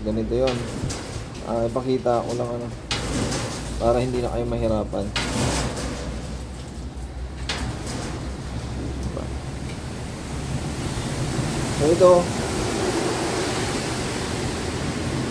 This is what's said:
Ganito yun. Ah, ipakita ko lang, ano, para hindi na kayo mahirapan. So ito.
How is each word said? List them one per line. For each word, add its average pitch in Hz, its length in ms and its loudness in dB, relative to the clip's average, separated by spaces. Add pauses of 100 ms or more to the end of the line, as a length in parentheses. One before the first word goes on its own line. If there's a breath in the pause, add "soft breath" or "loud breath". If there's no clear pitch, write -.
Ganito 110 320 2
yun. 131 160 4 (960)
Ah, 117 160 2
ipakita 120 640 2
ko 120 80 -2
lang, 123 80 0
ano, 120 240 -4 (1120)
para 120 240 6
hindi 123 160 0
na 117 160 0
kayo 120 80 0
mahirapan. 110 640 0 (4000)
So 147 80 6
ito. 180 320 10 (3000)